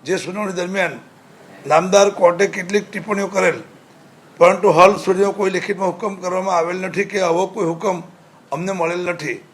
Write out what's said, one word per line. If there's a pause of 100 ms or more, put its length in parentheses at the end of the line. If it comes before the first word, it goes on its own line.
જે
સુનાવણી
દરમિયાન (760)
નામદાર
કોર્ટે
કેટલીક
ટિપ્પણીઓ
કરેલ, (840)
પરંતુ
હાલ
સુધીમાં
કોઈ
લેખિતમાં
હુકમ
કરવામાં
આવેલ
નથી
કે
આવો (140)
કોઈ
હુકમ (520)
અમને
મળેલ (120)
નથી. (180)